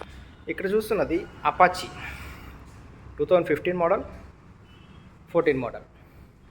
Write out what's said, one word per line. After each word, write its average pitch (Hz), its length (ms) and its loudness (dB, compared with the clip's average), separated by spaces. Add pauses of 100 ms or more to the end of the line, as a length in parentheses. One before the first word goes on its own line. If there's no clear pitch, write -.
(540)
ఇక్కడ 185 120 -4 (100)
చూస్తున్నది 180 420 0 (340)
అపాచీ - 380 4 (1300)
టూ 147 140 0
థౌజండ్ 170 200 6
ఫిఫ్టీన్ 180 320 0
మోడల్, 196 220 2 (1300)
ఫోర్టీన్ 156 320 4
మోడల్, 107 200 -10 (640)